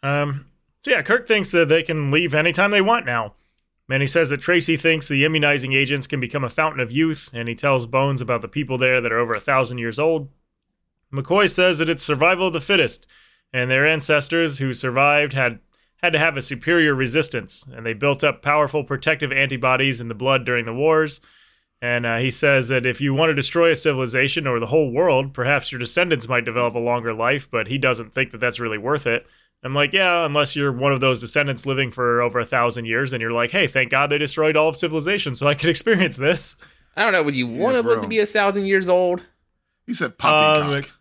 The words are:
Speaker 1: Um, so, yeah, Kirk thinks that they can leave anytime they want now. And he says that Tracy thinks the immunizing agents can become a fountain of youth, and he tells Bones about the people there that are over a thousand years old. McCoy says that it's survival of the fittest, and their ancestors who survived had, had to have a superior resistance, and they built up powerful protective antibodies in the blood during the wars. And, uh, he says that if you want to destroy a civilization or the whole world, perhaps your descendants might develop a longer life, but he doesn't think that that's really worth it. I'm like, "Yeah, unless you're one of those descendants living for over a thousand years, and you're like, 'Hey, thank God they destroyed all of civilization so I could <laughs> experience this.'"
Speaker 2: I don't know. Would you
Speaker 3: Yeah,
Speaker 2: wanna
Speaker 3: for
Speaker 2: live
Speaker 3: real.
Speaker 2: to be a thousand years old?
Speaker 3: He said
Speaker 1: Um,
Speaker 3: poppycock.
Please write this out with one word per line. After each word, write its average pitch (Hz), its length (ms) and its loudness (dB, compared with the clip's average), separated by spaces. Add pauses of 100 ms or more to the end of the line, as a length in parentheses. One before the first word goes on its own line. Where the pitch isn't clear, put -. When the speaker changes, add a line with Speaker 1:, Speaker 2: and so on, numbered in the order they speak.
Speaker 1:
Um, 143 440 -2 (360)
so, 294 80 -6
yeah, 240 120 2
Kirk 240 260 0
thinks 208 240 0
that 165 160 4
they 160 140 4
can 156 280 -2
leave 156 240 0
anytime 170 360 2
they 202 120 2
want 226 240 2
now. 117 280 -4 (540)
And 135 140 0
he 143 40 0
says 151 240 2
that 139 100 -4
Tracy 165 360 2
thinks 160 320 0
the 139 160 2
immunizing 147 500 2
agents 135 320 0
can 143 120 -4
become 127 260 -4
a 120 40 -4
fountain 156 320 -2
of 113 120 -4
youth, 156 400 -2
and 117 160 -8
he 117 60 -6
tells 131 320 0
Bones 135 340 0
about 120 200 -2
the 110 80 -12
people 131 300 -4
there 127 220 2
that 117 120 -2
are 113 60 0
over 117 160 0
a 104 60 -6
thousand 127 380 0
years 117 200 -6
old. 151 300 0 (840)
McCoy 170 380 2
says 180 280 2
that 160 100 0
it's 160 140 -2
survival 170 440 2
of 175 60 0
the 160 80 -4
fittest, 160 460 0 (460)
and 127 180 -2
their 135 160 4
ancestors 156 720 0
who 131 140 -4
survived 139 600 0
had, 123 240 0 (440)
had 170 120 2
to 151 40 2
have 156 200 0
a 123 40 -6
superior 151 520 0
resistance, 131 760 -2
and 117 140 -16
they 113 80 -4
built 139 320 -2
up 139 160 -2
powerful 147 420 0
protective 143 480 -4
antibodies 131 720 0
in 117 80 -10
the 117 60 -8
blood 127 320 0
during 120 180 -2
the 113 100 -8
wars. 156 460 2 (640)
And, 120 240 -2
uh, 117 120 0
he 127 120 0
says 135 380 2
that 127 180 0
if 123 140 -2
you 139 120 0
want 160 180 2
to 151 40 0
destroy 165 380 2
a 143 40 2
civilization 135 680 0
or 123 120 0
the 113 80 -2
whole 143 240 2
world, 135 440 0
perhaps 131 360 -2
your 123 100 -10
descendants 143 480 0
might 120 180 0
develop 120 280 -2
a 123 40 -2
longer 117 340 -2
life, 123 380 -2
but 110 160 -2
he 127 100 -6
doesn't 123 380 -2
think 131 160 -2
that 117 80 -16
that's 120 220 -2
really 110 180 -4
worth 139 280 -4
it. 120 200 -2 (380)
I'm 131 120 -6
like, 143 160 0
"Yeah, 180 340 2
unless 147 300 0
you're 143 160 0
one 131 200 0
of 131 80 0
those 127 200 2
descendants 135 460 -2
living 135 260 -2
for 120 280 0
over 120 200 0
a 113 40 -2
thousand 120 420 -2
years, 123 260 -2
and 123 80 -6
you're 113 100 -4
like, 117 220 0
'Hey, 175 160 0
thank 127 220 0
God 139 200 2
they 147 80 0
destroyed 151 380 0
all 156 120 4
of 160 80 -2
civilization 160 600 -2
so 143 100 0
I 147 80 4
could 151 160 -2
<laughs> - 0 -
experience 175 460 2
this.'" 151 400 0 (400)
Speaker 2:
I 208 80 2
don't 220 80 2
know. 180 100 2
Would 143 140 0
you 123 100 0
Speaker 3:
Yeah, 120 160 -6
Speaker 2:
wanna 247 200 2
Speaker 3:
for 233 80 -2
Speaker 2:
live 226 80 4
Speaker 3:
real. 214 40 -4
Speaker 2:
to 214 60 -6
be 226 100 0
a 208 80 2
thousand 202 400 0
years 190 220 2
old? 180 340 2 (640)
Speaker 3:
He 240 80 -6
said 156 120 -2
Speaker 1:
Um, 113 120 -8
Speaker 3:
poppycock. 151 720 2 (100)